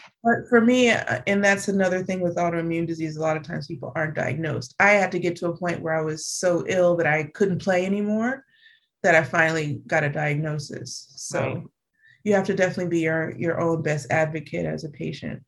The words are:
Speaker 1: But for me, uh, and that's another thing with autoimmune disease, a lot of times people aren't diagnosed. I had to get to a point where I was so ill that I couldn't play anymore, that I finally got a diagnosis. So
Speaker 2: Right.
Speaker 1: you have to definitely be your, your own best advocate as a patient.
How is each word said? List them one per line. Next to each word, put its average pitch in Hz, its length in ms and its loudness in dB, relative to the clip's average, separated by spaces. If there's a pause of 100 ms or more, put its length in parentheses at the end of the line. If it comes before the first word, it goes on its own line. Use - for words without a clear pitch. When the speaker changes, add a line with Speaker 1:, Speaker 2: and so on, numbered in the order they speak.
(220)
Speaker 1:
But - 260 2
for 240 120 6
me, 240 300 6
uh, - 360 0
and 202 180 2
that's 196 240 4
another 185 360 2
thing 185 160 -2
with 175 160 0
autoimmune 170 500 0
disease, 160 300 -4
a 151 40 -6
lot 156 160 2
of 156 60 -4
times 156 240 -8
people - 300 -10
aren't 156 180 -2
diagnosed. 147 640 -4
I 196 120 6
had 196 220 4
to 185 60 -2
get 175 180 -2
to 175 120 -4
a 165 80 -4
point 170 260 -4
where 160 120 -2
I 160 60 0
was 156 260 -6
so - 420 0
ill 175 280 4
that 170 100 0
I 156 180 2 (100)
couldn't 185 260 0
play 185 240 0
anymore, 214 600 -2 (580)
that 175 140 6
I 160 80 4
finally 160 640 0
got 160 160 2
a 143 40 0
diagnosis. 151 1080 -6
So - 240 -6
Speaker 2:
Right. - 220 -4 (600)
Speaker 1:
you 208 120 2
have 190 120 2
to 196 80 0
definitely 180 360 0
be 165 100 2
your, 160 360 -2
your 165 240 -2
own 165 220 0
best 147 280 -2
advocate 160 560 -2
as 156 180 -6
a 156 60 -10
patient. - 580 -10